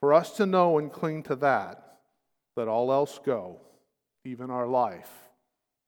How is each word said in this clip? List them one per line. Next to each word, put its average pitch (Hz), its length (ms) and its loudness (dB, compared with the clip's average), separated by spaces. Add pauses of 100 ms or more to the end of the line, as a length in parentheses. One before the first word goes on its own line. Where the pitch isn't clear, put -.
For 143 120 4
us 170 240 4
to 202 100 2
know 180 320 4
and 147 140 -4
cling 156 320 -6
to 139 120 -4
that, 117 640 -2 (560)
let 117 100 -4
all 120 260 0
else 143 320 -2
go, 92 360 -4 (640)
even 127 260 -12
our 123 160 -4
life, 120 640 -4 (580)